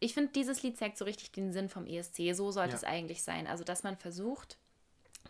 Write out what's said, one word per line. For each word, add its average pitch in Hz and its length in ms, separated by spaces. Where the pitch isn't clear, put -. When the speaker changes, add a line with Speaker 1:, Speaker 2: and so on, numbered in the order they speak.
Speaker 1:
Ich 233 140
find, 285 200
dieses 269 280
Lied 240 160
zeigt 214 180
so - 80
richtig 208 280
den 190 200
Sinn 190 160
vom 185 180
E 170 120
S 175 140
C. 175 200
So 196 200
sollte 185 180
Speaker 2:
Ja. 123 60
Speaker 1:
es - 80
eigentlich 165 380
sein. 160 240
Also 170 180
dass 180 180
man 190 160
versucht, 190 580